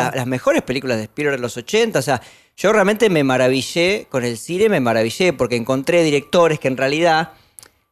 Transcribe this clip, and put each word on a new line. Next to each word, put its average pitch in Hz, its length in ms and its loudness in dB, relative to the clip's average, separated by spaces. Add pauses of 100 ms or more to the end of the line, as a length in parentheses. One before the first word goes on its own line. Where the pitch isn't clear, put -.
(120)
la-, - 60 -8
las 123 100 -4
mejores 247 340 0
películas 127 360 -4
de 107 60 -6
Spielberg 143 340 -4
de 123 40 -6
los 120 140 -8
ochenta. 208 420 -2
O 135 40 0
sea, 127 180 -2 (360)
yo 196 160 2
realmente 214 380 2
me 156 140 2
maravillé 135 840 0
con 131 140 -2
el 120 120 -4
cine, 185 320 -2
me 196 120 2
maravillé 117 520 0
porque 123 240 -2
encontré 135 480 0
directores 156 560 2
que 139 80 -2
en 131 80 -2
realidad 160 560 0 (600)